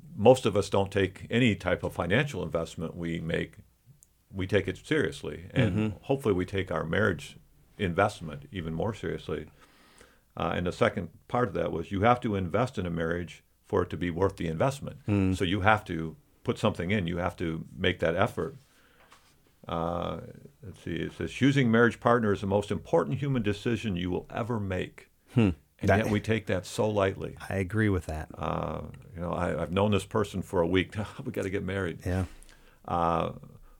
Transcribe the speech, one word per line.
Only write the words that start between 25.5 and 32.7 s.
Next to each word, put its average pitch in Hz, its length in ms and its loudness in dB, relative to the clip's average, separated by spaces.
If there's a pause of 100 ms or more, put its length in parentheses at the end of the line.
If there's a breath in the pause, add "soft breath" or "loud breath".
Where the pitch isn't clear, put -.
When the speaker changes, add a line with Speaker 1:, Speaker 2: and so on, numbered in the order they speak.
Speaker 1:
And 98 100 8
yet 110 60 2
Speaker 2:
That 107 60 0
Speaker 1:
we 104 80 4
take 107 280 0
that 92 180 0
so 110 240 0
lightly. 98 460 0 (140)
Speaker 2:
I 95 80 -2
agree 101 320 2
with 95 180 2
that. 78 200 -6 (100)
Speaker 1:
Uh, 80 440 -4 (340)
you 85 60 -8
know, 87 120 -4
I, 85 280 0
I've 82 100 -4
known 98 200 4
this 98 140 2
person 104 360 -2
for 90 200 0
a 85 60 4
week. 90 280 2 (140)
<laughs> - 160 -14
We 123 60 -6
gotta 98 200 -4
get 95 120 -2
married. 92 420 -4
Speaker 2:
Yeah. 92 200 0 (600 soft breath)